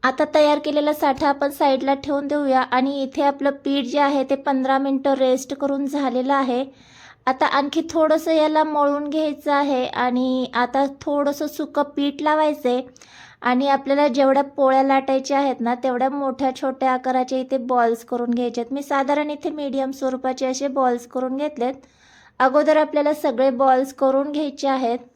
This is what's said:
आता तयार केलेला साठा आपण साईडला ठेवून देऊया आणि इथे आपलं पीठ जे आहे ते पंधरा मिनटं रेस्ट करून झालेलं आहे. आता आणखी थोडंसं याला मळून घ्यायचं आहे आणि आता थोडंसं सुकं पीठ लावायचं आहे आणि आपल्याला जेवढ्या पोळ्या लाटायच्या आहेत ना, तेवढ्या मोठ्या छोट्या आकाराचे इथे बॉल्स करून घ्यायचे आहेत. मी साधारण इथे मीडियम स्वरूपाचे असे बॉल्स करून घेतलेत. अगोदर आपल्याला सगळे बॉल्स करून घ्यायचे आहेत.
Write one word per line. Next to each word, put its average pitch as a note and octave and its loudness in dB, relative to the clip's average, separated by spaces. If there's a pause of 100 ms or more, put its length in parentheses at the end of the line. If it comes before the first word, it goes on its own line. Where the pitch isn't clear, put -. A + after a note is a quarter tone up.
आता C4 0 (100)
तयार D4 4
केलेला D4 0
साठा D4 0
आपण C#4 0
साईडला C4+ 0
ठेवून C#4+ -4
देऊया C#4 2
आणि C4+ 0
इथे C4+ -4
आपलं C#4 2 (140)
पीठ C#4 0
जे C4+ -2
आहे C#4 2
ते C4+ 0
पंधरा C4+ 0
मिनटं C4+ 0
रेस्ट C4 0
करून C#4 -2
झालेलं C4 -2
आहे. C4 0 (640)
आता C4 0
आणखी C#4+ 0 (100)
थोडंसं D#4+ 2
याला D#4 4
मळून D4 0
घ्यायचं D4 -2
आहे C#4+ 2
आणि B3+ -2
आता B3 0 (160)
थोडंसं C#4+ -2
सुकं D4 -4 (140)
पीठ C#4+ -2
लावायचं D4+ 0
आहे B3 0 (600)
आणि B3+ 2
आपल्याला C#4 2
जेवढ्या C4+ 4
पोळ्या C4+ 2
लाटायच्या C4+ 2
आहेत C#4 0
ना, A#3+ -2
तेवढ्या B3+ 0
मोठ्या C4+ -2
छोट्या C4 -2
आकाराचे B3+ -2
इथे C4 -4
बॉल्स A#3 0
करून A#3+ -4
घ्यायचे A#3+ -2
आहेत. A#3 -8
मी C#4 -6
साधारण C#4+ 0
इथे D4 -6
मीडियम C4+ -4
स्वरूपाचे C4 -4
असे C4 -2
बॉल्स B3+ 0
करून B3+ -6
घेतलेत. C#4 -4 (680)
अगोदर D4 4
आपल्याला D4+ 2
सगळे C4+ 0
बॉल्स C4 2
करून C#4 0
घ्यायचे C#4+ -4
आहेत. B3+ -2 (180)